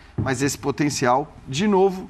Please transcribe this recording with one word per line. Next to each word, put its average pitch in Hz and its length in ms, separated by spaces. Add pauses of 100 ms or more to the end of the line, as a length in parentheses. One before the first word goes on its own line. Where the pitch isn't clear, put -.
(180)
Mas 123 240
esse 139 160
potencial, 139 760 (160)
de 151 200
novo, 190 420